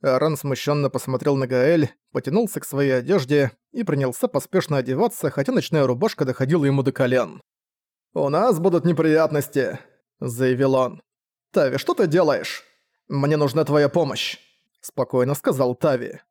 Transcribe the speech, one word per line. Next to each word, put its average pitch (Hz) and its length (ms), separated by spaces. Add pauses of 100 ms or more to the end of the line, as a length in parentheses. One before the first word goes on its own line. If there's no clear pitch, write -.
Аран 143 360
смущенно 143 540
посмотрел 135 460
на 135 100
Гаэль, 135 440 (220)
потянулся 160 480
к - 40
своей 135 340
одежде 135 540 (200)
и 240 100
принялся 139 460
поспешно 151 480
одеваться, 135 540
хотя 143 220
ночная 160 340
рубашка 135 380
доходила 135 400
ему 139 180
до 131 100
колен. 123 480 (760)
"У 147 140
нас 175 320
будут 175 240
неприятности", 151 920 (420)
заявил 127 540
он. 127 280 (500)
"Тави, 139 260
что - 160
ты 226 120
делаешь?" 147 580 (440)
"Мне 143 280
нужна 147 280
твоя 147 240
помощь", - 500 (420)
спокойно 131 540
сказал 135 400
Тави. 127 460 (100)